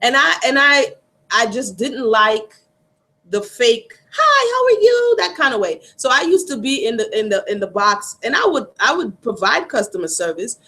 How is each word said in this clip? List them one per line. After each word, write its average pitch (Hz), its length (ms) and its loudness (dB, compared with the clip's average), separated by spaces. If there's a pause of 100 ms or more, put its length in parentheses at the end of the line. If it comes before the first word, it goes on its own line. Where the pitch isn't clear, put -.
And 247 160 2
I, 302 180 4 (100)
and 262 140 2
I, 277 360 2 (360)
I 226 160 2
just 208 300 -6
didn't 262 280 -6
like 220 500 0 (760)
the 202 120 -2
fake, 226 520 -2 (200)
Hi, 554 400 2
how 508 120 0
are 466 160 4
you? 480 360 4
that 359 180 -2
kind 277 180 0
of 214 60 -2
way. 170 200 -4 (160)
So 262 160 -2
I 277 100 4
used 339 260 2
to 277 100 -6
be 262 280 -2
in 233 120 -2
the, 214 200 -4
in 214 120 -2
the, 196 180 0
in 208 120 -4
the 190 60 -4
box, 202 560 -2
and 247 140 -4
I - 80 0
would, 202 220 0 (120)
I 240 160 2
would 330 280 -6
provide 214 480 -2
customer 196 380 -4
service 170 600 -8